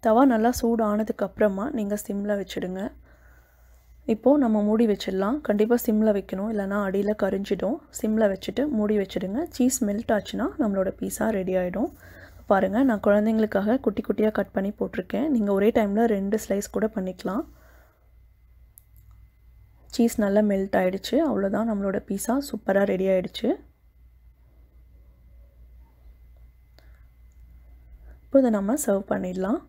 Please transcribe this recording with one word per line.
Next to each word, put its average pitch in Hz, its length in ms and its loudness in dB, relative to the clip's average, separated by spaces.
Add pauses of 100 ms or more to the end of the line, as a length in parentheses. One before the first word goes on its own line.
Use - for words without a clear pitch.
தவா 233 260 6
நல்லா 226 280 2
சூடானதுக்கு 220 680 0
அப்புறமா 202 380 0 (120)
நீங்க 208 180 -4 (100)
சிம்ல 202 340 -4
வச்சிடுங்க. 185 420 -8 (1300)
இப்போ 262 300 4
நம்ம 214 240 2
மூடி 220 240 4
வச்சிடலாம். 196 460 -2 (100)
கண்டிப்பா 214 280 2 (100)
சிம்ல 214 320 2
வைக்கணும், 190 340 -6
இல்லைன்னா 202 260 -2 (100)
அடியில 202 240 0 (120)
கரிஞ்சிடும். 196 540 -2 (220)
சிம்ல 220 240 2 (100)
வச்சுட்டு 220 300 -4 (120)
மூடி 208 260 2
வச்சிடுங்க. 190 380 -4 (160)
சீஸ் 254 320 2
மெல்ட் 220 280 -2
ஆச்சுன்னா 202 300 -4 (160)
நம்மளோட 196 280 0 (100)
பீட்சா 196 260 -4 (120)
ரெடி 185 240 -2
ஆயிடும். 196 280 -4 (600)
பாருங்க, 196 380 4
நான் 208 160 0
குழந்தைங்களுக்காக 214 680 4 (120)
குட்டி 220 180 -2
குட்டியா 214 320 0
கட் 196 200 -2
பண்ணி 196 140 0 (100)
போட்டிருக்கேன். 196 540 -4
நீங்க 214 220 2
ஒரே 202 220 4
டைம்ல 214 260 2 (100)
ரெண்டு 196 300 -2
ஸ்லைஸ் 196 320 -4
கூட 196 180 0
பண்ணிக்கலாம். 185 480 -6 (2500)
சீஸ் 233 280 2
நல்லா 202 260 2
மெல்ட் 196 320 -2
ஆயிடுச்சு. 190 340 -2 (140)
அவ்வளவுதான், 202 420 -2
நம்மளோட 196 280 -2 (100)
பீட்சா 202 260 -2 (140)
சூப்பரா 196 420 0
ரெடி 190 220 0
ஆயிடுச்சு. 190 360 -2 (4000)
இப்போ - 200 4
இதை 247 140 2
நம்ம 202 280 -2
சர்வ் 196 260 0
பண்ணிடலாம். 185 580 -4